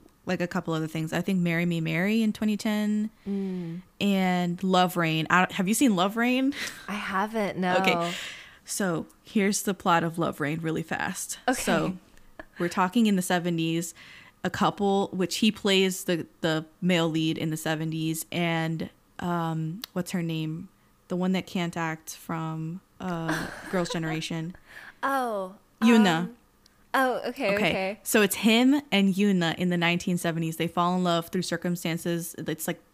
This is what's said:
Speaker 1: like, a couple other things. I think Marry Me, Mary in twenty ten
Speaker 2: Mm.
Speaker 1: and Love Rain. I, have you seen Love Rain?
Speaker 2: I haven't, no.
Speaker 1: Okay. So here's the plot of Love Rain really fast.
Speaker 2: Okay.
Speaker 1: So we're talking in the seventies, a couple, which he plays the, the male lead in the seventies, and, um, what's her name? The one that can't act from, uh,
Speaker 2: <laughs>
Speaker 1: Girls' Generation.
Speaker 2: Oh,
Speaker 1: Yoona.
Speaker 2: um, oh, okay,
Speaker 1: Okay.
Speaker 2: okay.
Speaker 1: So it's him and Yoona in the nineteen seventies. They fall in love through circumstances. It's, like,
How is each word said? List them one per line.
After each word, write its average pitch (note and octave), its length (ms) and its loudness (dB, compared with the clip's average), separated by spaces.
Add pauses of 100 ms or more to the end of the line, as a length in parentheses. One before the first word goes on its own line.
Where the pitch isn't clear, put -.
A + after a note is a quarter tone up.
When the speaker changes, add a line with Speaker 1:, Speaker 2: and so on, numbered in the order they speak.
(260)
Speaker 1:
like, F3+ 160 -4
a F3 40 -2
couple E3+ 280 -4
other D#3 120 -2
things. D#3+ 260 -6
I E3 100 -2
think F#3+ 180 0
Marry E3+ 240 2
Me, E3+ 160 0
Mary F3+ 420 0
in G#3+ 120 2
twenty G#3+ 220 0
ten G#3+ 540 -2 (160)
Speaker 2:
Mm. F#3 540 -6 (200)
Speaker 1:
and F3+ 640 2
Love F#3 360 4
Rain. D#3+ 320 2
I, F3+ 220 6
have F#3 140 0
you G#3+ 80 2
seen A3+ 220 4
Love G3 220 2
Rain? B3+ 340 2 (340)
Speaker 2:
I F#3+ 80 -8
haven't, G3+ 640 -4
no. F#3 220 2
Speaker 1:
Okay. F3 340 0 (540)
So F3 400 -2 (180)
here's G3+ 380 0
the G#3 100 -2
plot E3+ 320 2
of E3 140 -4
Love - 220 -2
Rain D#3 200 -2
really D#3+ 220 -4
fast. - 560 -6 (100)
Speaker 2:
Okay. B3+ 140 -2
Speaker 1:
So F3 340 0 (600)
we're F3 100 0
talking G3 380 2
in G3+ 100 4
the F3+ 60 2
seventies, E3+ 720 0 (500)
a F#3 60 0
couple, G3 600 2
which F3+ 260 -2
he G#3+ 120 4
plays F#3+ 540 2
the, E3 220 0 (160)
the D#3+ 240 0 (160)
male F3 260 4
lead D#3+ 300 0
in D#3+ 100 -4
the D#3 80 -4
seventies, D#3+ 720 -4
and, E3 600 -2 (300)
um, E3 600 -2 (140)
what's F3+ 160 -4
her F3 120 -2
name? D#3+ 460 -4 (400)
The F#3 80 -4
one F#3 160 0
that F3+ 140 -2
can't E3+ 280 -4
act D#3+ 420 -6
from, D#3+ 680 -8 (180)
uh, E3 460 -4 (120)
Speaker 2:
<laughs> - 120 -14
Speaker 1:
Girls' F3 180 -2
Generation. D#3+ 640 -4 (480)
Speaker 2:
Oh, A#3 520 -2 (260)
Speaker 1:
Yoona. A3 420 8
Speaker 2:
um, F3+ 80 -4 (640)
oh, B3+ 360 2
okay, A#3+ 260 -2
Speaker 1:
Okay. G3+ 160 2
Speaker 2:
okay. F#3+ 320 -4
Speaker 1:
So - 180 4
it's G3+ 140 4
him B3 560 4
and G3 240 4
Yoona F#3 400 2
in F3+ 160 0
the F3 80 2
nineteen F3 400 2
seventies. E3 380 -2
They E3 100 0
fall F3 300 0
in F3+ 80 0
love E3+ 240 2
through F3+ 140 -2
circumstances. E3+ 920 -4
It's, D#3 300 -6
like, E3+ 140 -6 (140)